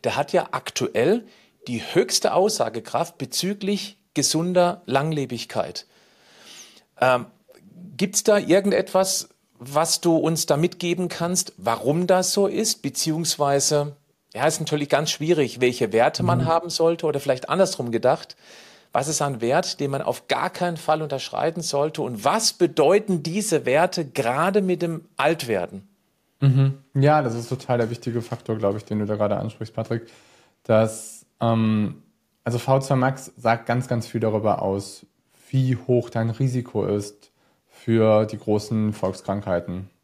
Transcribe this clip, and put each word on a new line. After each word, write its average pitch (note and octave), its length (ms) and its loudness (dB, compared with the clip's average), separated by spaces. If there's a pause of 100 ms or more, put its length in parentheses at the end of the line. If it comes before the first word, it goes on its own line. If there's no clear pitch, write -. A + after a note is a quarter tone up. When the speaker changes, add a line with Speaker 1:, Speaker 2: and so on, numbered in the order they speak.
Speaker 1:
Der A2+ 120 -2
hat C#3+ 180 -2
ja E3+ 180 0
aktuell C#3+ 720 0 (420)
die B2 140 -4
höchste - 540 0
Aussagekraft D3 800 -2
bezüglich G3 800 -4 (160)
gesunder F3 720 2
Langlebigkeit. C3 1000 -2 (1120)
Ähm, B2 240 2 (720)
gibt's - 260 -2
da G#3 140 6
irgendetwas, F#3+ 920 2 (280)
was C#3+ 440 0
du E3 160 4
uns D#3+ 280 0
da D3 120 2
mitgeben F3 500 0
kannst, F3 500 -4
warum B2 480 0
das F#3 280 4
so G3 140 2
ist, - 340 -2
beziehungsweise, D3 1120 0 (400)
ja, B2 100 0
ist D#3+ 140 0
natürlich D3 300 -2
ganz D3 200 2
schwierig, D3 520 0
welche B2 320 2
Werte A#2+ 280 2
man F3 180 2
Speaker 2:
Mhm. B2+ 60 0
Speaker 1:
haben E3+ 240 0
sollte E3 360 0
oder C#3+ 140 -2
vielleicht C3 300 -2
andersrum D3+ 420 0
gedacht, B2 440 0 (560)
was C3+ 160 -2
ist D#3 140 -2
ein C3 200 -4
Wert, C#3 380 0
den C#3+ 100 -2
man C#3 140 -4
auf - 240 -6
gar C#3 240 -2
keinen F3 260 -4
Fall D#3 240 0
unterschreiten D#3 600 -4
sollte D3+ 380 -4
und A2+ 240 -6
was G#3+ 280 0
bedeuten F3 680 2
diese E3 420 -2
Werte D#3+ 400 2
gerade C#3+ 560 0
mit F3+ 200 0
dem E3 240 -4 (120)
Altwerden? A2+ 720 -2 (540)
Speaker 2:
Mhm. C3+ 380 4 (140)
Ja, D3 280 4
das A#2 140 -2
ist A#2 120 -8
total B2 300 -2
der A2+ 120 0
wichtige A#2 320 -4
Faktor, A2+ 360 -6
glaub G#2 180 0
ich, G#2+ 80 -8
den G#2+ 160 -4
du G#2 60 -2
da G#2+ 100 -2
gerade G#2 220 0
ansprichst, A2 360 -8
Patrick, A2+ 340 -6 (560)
dass, - 640 0 (140)
ähm, A2 640 0 (400)
also A#2+ 160 -2
V C3+ 200 2
zwei C3+ 180 0
Max C3 400 -2
sagt A#2 280 0
ganz, B2 220 -2
ganz A#2+ 200 -2
viel A#2 120 -4
darüber G#2+ 420 0
aus, - 440 -6 (440)
wie C3 280 0
hoch B2 320 0
dein A2+ 220 -2
Risiko B2 540 -4
ist G#2 460 -6 (380)
für A2 560 4
die G#2+ 120 -8
großen G#2+ 560 0
Volkskrankheiten F#2 960 -4 (140)